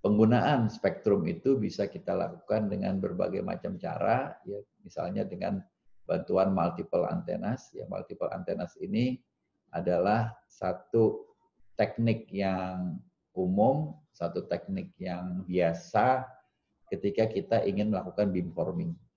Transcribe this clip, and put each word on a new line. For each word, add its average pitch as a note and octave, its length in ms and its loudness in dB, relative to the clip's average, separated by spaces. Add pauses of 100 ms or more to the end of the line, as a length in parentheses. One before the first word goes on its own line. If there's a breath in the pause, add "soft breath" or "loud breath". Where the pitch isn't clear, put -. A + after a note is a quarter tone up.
penggunaan A2 640 6
spektrum G2 560 0
itu B2 320 0
bisa G2+ 320 -2
kita - 240 -6
lakukan F#2+ 560 -2
dengan F#2+ 320 -2
berbagai F#2 400 -2
macam F2+ 400 -6
cara, G2 640 -2
ya, G2+ 160 -8 (240)
misalnya F2+ 400 -6
dengan F#2 400 -4 (400)
bantuan F#2 480 2
multiple F2 560 0
antennas. F2+ 640 -4
Ya, - 160 -10
multiple - 400 -6
antennas - 560 -6
ini B3 400 0 (480)
adalah F2+ 720 2
satu G2 800 0 (560)
teknik A2+ 480 2
yang F#2 720 -2 (320)
umum, G#2+ 640 2 (160)
satu F2 320 -4
teknik F2+ 560 -6
yang F2+ 480 -6
biasa G2+ 800 2 (640)
ketika G#2 320 2
kita A2 400 0
ingin G2 240 2
melakukan F#2+ 400 0
beamforming. E2+ 640 -2 (240)